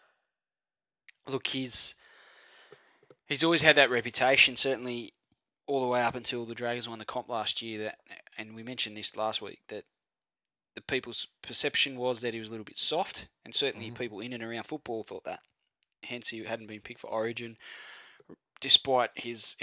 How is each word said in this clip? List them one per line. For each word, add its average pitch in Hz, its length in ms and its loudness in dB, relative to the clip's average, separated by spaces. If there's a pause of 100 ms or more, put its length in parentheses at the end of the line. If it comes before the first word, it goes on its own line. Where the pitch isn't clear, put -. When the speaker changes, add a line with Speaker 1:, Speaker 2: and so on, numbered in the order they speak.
(1300)
Speaker 1:
Look, 131 200 -4
he's, - 480 -2 (1300)
he's 143 160 2
always 165 180 6
had 156 160 10
that 135 120 10
reputation, 123 640 4
certainly 123 580 -4 (540)
all 139 140 2
the 127 60 2
way 123 140 4
up 120 140 2
until 120 300 -4
the 113 100 -10
Dragons 120 340 -4
won 113 100 -8
the 110 60 -12
comp - 240 -6
last 113 320 -2
year. 110 220 -6
That, - 160 -8 (380)
and 110 180 -12
we 113 80 -12
mentioned 113 340 -6
this 104 180 -6
last 107 260 -2
week, 95 180 -12 (100)
that 104 140 -10 (920)
the 123 60 -12
people's 123 460 -4 (140)
perception 139 560 0
was 123 240 0
that 120 120 -2
he 113 60 -6
was 110 100 -8
a - 20 -12
little 110 140 -8
bit - 120 -14
soft, - 500 -2 (180)
and 117 80 -12
certainly 123 340 -2
Speaker 2:
Mm-hmm. 117 80 -10
Speaker 1:
people 107 260 -6
in 123 120 -8
and 117 100 -8
around 113 200 -6
football 120 400 -6
thought - 220 -12
that. 90 160 -8 (600)
Hence, 120 260 -8
he 110 140 -6
hadn't 113 240 -6
been 107 140 -12
picked - 200 -14
for 113 100 -12
Origin, 117 460 -2 (1000)
despite 127 560 6
his 117 480 -4